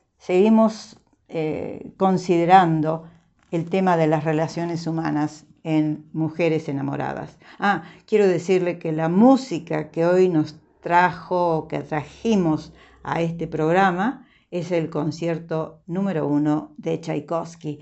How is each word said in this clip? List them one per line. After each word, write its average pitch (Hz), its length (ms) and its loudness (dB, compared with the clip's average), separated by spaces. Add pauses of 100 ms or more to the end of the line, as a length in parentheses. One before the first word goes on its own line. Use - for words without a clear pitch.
(180)
seguimos, 220 800 2 (300)
eh, - 680 -6
considerando 170 1120 2 (440)
el 170 180 -4
tema 185 280 2
de 160 100 2
las 156 160 2
relaciones 165 640 -4
humanas 151 600 -4 (180)
en 156 480 0
Mujeres 160 560 -2
Enamoradas. 139 720 -6 (200)
Ah, 190 240 0 (240)
quiero 208 220 4
decirle 175 500 0
que 165 140 -6
la 160 160 -2
música 175 840 2
que 165 160 0
hoy 185 220 4
nos 156 320 -2 (200)
trajo, 175 840 0
que 147 140 -6
trajimos 156 920 -2 (300)
a 160 200 -4
este 165 260 -4
programa, 180 760 0 (260)
es 175 180 -6
el 165 180 -2
concierto 160 960 -6
número 170 420 -2
uno 151 480 0
de 160 240 -6
Tchaikovsky, 160 800 -8